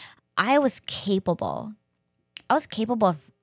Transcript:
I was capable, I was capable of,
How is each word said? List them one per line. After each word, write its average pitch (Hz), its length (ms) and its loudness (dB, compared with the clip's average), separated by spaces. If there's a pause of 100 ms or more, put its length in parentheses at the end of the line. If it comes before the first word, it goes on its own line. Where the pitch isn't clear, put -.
(360)
I 254 240 4
was 269 280 2
capable, 190 880 -4 (760)
I 233 40 4
was 302 140 0
capable 220 400 0
of, 160 240 -2 (120)